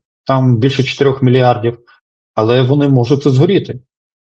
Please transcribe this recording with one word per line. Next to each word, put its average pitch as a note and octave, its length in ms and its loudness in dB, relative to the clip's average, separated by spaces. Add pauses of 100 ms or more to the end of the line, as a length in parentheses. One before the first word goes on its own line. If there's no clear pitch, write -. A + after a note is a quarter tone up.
(240)
там C3 320 0
більше C3 260 -2
чотирьох C3 400 -2
мільярдів, B2 560 0 (560)
але A#2 280 0
вони C#3+ 260 0
можуть C3 380 0
і D3 40 2
згоріти. D3+ 500 0 (460)